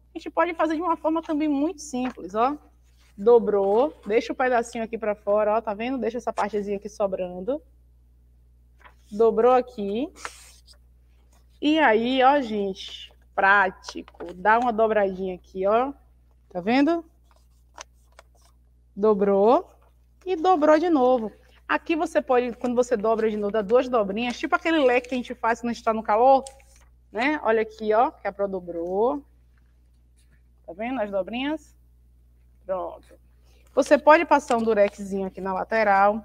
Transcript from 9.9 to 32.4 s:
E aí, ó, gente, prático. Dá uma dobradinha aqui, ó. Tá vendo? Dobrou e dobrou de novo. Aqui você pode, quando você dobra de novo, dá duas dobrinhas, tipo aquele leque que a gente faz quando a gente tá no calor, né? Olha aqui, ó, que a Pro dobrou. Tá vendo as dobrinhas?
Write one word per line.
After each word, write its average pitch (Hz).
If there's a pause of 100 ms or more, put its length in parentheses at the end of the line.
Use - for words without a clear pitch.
E 302
aí, 247
ó, 285
gente, 208 (240)
prático. 190
Dá 202
uma 247
dobradinha 196
aqui, 190
ó. 233 (560)
Tá 180
vendo? 285 (1900)
Dobrou 202 (560)
e 370
dobrou 311
de 339
novo. 254 (360)
Aqui 311
você 320
pode, 247
quando 247
você 247
dobra 220
de 208
novo, 202
dá 220
duas 247
dobrinhas, 233
tipo 320
aquele 330
leque 247
que 269
a 254
gente 240
faz 233
quando 240
a -
gente -
tá 226
no 220
calor, 254 (640)
né? 277
Olha 220
aqui, 214
ó, 254
que -
a 196
Pro 202
dobrou. 185 (1400)
Tá 170
vendo 233
as 208
dobrinhas? 240 (920)